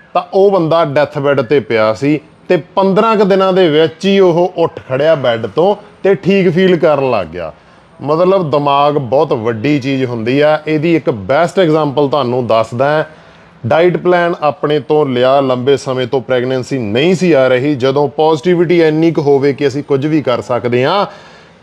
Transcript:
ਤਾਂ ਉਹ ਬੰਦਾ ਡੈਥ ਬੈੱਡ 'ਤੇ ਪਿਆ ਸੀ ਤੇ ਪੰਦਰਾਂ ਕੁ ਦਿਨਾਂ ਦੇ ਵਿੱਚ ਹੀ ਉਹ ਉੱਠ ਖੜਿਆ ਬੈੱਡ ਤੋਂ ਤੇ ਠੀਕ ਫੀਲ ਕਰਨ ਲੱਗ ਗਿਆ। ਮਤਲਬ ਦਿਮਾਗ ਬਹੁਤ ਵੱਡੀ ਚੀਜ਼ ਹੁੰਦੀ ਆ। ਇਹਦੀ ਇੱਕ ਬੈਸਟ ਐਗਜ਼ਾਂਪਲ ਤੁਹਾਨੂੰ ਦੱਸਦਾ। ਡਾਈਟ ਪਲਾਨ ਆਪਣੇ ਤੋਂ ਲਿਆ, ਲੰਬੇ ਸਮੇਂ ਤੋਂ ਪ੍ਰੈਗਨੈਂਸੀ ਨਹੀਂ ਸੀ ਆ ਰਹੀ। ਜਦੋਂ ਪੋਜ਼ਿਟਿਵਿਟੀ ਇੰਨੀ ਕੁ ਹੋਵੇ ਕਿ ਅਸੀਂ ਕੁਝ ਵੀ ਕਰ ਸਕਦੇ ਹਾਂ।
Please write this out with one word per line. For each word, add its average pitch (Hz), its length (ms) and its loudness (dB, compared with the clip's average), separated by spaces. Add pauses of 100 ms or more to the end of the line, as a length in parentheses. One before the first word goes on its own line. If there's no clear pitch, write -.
(140)
ਤਾਂ 180 80 -2 (120)
ਉਹ 196 160 4
ਬੰਦਾ 165 340 2
ਡੈਥ 147 340 -2
ਬੈੱਡ 139 220 0
'ਤੇ 135 200 0
ਪਿਆ 110 340 0
ਸੀ 143 260 -2 (280)
ਤੇ 180 80 2
ਪੰਦਰਾਂ 196 600 0
ਕੁ 208 80 2
ਦਿਨਾਂ 190 280 2
ਦੇ 185 160 2
ਵਿੱਚ 156 360 0
ਹੀ 196 140 2
ਉਹ 180 380 2
ਉੱਠ 165 320 -4
ਖੜਿਆ 143 260 2
ਬੈੱਡ 120 320 -2
ਤੋਂ 170 280 0 (280)
ਤੇ 190 120 2
ਠੀਕ 190 360 0
ਫੀਲ 185 260 2
ਕਰਨ 143 340 0
ਲੱਗ 101 160 -2
ਗਿਆ। 80 260 -12 (500)
ਮਤਲਬ 170 480 0
ਦਿਮਾਗ 143 440 2
ਬਹੁਤ 143 380 -2
ਵੱਡੀ 117 480 -2
ਚੀਜ਼ 131 240 -4
ਹੁੰਦੀ 123 360 -2
ਆ। 151 260 2
ਇਹਦੀ 156 300 0
ਇੱਕ 151 140 -2
ਬੈਸਟ 135 480 -2
ਐਗਜ਼ਾਂਪਲ 151 500 0
ਤੁਹਾਨੂੰ 127 380 -2
ਦੱਸਦਾ। 123 580 0 (640)
ਡਾਈਟ 165 300 2
ਪਲਾਨ 175 460 0
ਆਪਣੇ 151 380 -2
ਤੋਂ 151 260 0
ਲਿਆ, 131 340 2
ਲੰਬੇ 131 360 0
ਸਮੇਂ 127 300 -4
ਤੋਂ 131 140 -2
ਪ੍ਰੈਗਨੈਂਸੀ 127 580 -4
ਨਹੀਂ 131 360 0
ਸੀ 170 180 0
ਆ 131 160 4
ਰਹੀ। 131 260 0
ਜਦੋਂ 135 340 0
ਪੋਜ਼ਿਟਿਵਿਟੀ 165 720 0
ਇੰਨੀ 160 300 2
ਕੁ 156 100 -2
ਹੋਵੇ 143 300 2
ਕਿ 139 140 -2
ਅਸੀਂ 135 160 -4
ਕੁਝ 139 240 -2
ਵੀ 156 160 -2
ਕਰ 120 180 -2
ਸਕਦੇ 123 440 -2
ਹਾਂ। 185 220 0 (560)